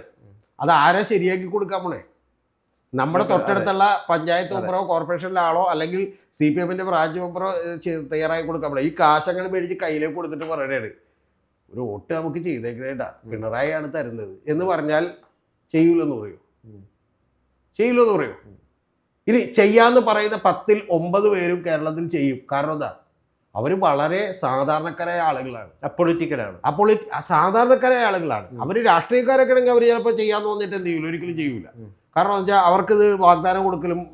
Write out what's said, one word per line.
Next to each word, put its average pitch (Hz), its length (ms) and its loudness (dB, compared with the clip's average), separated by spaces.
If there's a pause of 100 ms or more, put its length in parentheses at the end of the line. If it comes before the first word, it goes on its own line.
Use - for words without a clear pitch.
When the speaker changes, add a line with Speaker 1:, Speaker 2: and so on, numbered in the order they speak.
(600)
Speaker 1:
അത് 143 100 2
ആരാ 170 320 4
ശരിയാക്കി 185 420 0
കൊടുക്കാൻ 185 380 -4
പോണേ? 143 200 -8 (920)
നമ്മുടെ 156 300 0
Speaker 2:
അതെ. 190 120 2
Speaker 1:
തൊട്ടടുത്തുള്ള 196 720 0
പഞ്ചായത്ത് 170 420 0
Speaker 2:
അതെ. 190 140 -4
Speaker 1:
മെമ്പറോ 185 220 -4
കോർപ്പറേഷനിലെ 175 520 -4
ആളോ 170 240 2
അല്ലെങ്കിൽ 180 480 -2 (220)
സി 151 200 2
പി 180 60 -2
എമ്മിന്റെ 185 240 -4
ബ്രാഞ്ച് 165 360 0
മെമ്പറോ, 180 320 -6
ഏ, 170 240 -6
ചെയ്ത് 160 360 -8
തയ്യാറാക്കി 160 340 -2
കൊടുക്കാൻ 156 240 -6
പോണേ. 135 120 -2
ഈ 160 180 -2
കാശ് 156 300 4
അങ്ങനെ 185 180 -6
മേടിച്ച് 185 340 -4
കയ്യിലേക്ക് 156 320 -4
കൊടുത്തിട്ട് 160 300 -8
പറയണേണ്, 135 460 -4 (840)
"ഒരു 117 60 -10
വോട്ട് 107 340 -8
നമുക്ക് 160 240 -6
ചെയ്തേക്കണേട്ടാ, 127 760 -8 (120)
Speaker 2:
ഉം. 113 60 -18
Speaker 1:
പിണറായിയാണ് 135 640 -4
തരുന്നത്" 117 440 -10 (100)
എന്ന് 156 160 -2
പറഞ്ഞാൽ 160 460 -2 (640)
ചെയ്യൂലെന്ന് 165 440 2
പറയൂ? 104 180 -12 (300)
Speaker 2:
ഉം. 104 240 -20 (920)
Speaker 1:
ചെയ്യൂലെന്ന് 233 340 4
പറയൂ? 147 180 0 (160)
Speaker 2:
ഉം. 104 120 -20 (680)
Speaker 1:
ഇനി 233 100 4
ചെയ്യാന്ന് 233 640 6
പറയുന്ന 214 440 0
പത്തിൽ 202 460 2
ഒമ്പത് 175 380 2
പേരും 175 380 0
കേരളത്തിൽ 156 420 -2
ചെയ്യും. 139 300 -2 (140)
കാരണം 143 200 -2
എന്താ? 135 220 -6 (640)
അവര് 139 180 -2
വളരെ 180 580 0
സാധാരണക്കാരായ 170 880 -4
ആളുകളാണ്. 131 500 -4 (140)
Speaker 2:
അപൊളിറ്റിക്കലാണ്. 147 800 -2
Speaker 1:
അപൊളിറ്റി-, 208 480 0
ആ, 143 60 -6
സാധാരണക്കാരായ 233 840 2
ആളുകളാണ്. 160 460 -2
Speaker 2:
ഉം. 120 120 -10
Speaker 1:
അവര് 208 240 0
രാഷ്ട്രീയക്കാരൊക്കെ 247 640 4
ആണെങ്കിൽ 247 180 4
അവര് 240 160 4
ചിലപ്പോ 233 240 2
ചെയ്യാന്ന് 214 380 0
തോന്നിട്ട് 208 260 -4
എന്ത് 185 120 -4
ചെയ്യൂല, 165 220 -2
ഒരിക്കലും 170 280 -6
ചെയ്യൂല. 139 260 -4 (140)
Speaker 2:
ഉം. 107 180 -20 (220)
Speaker 1:
കാരണം 185 140 4
എന്താ 202 80 0
വെച്ചാൽ 196 180 2
അവർക്കിത് 196 580 4
വാഗ്ദാനം 185 500 4
കൊടുക്കലും 175 500 -4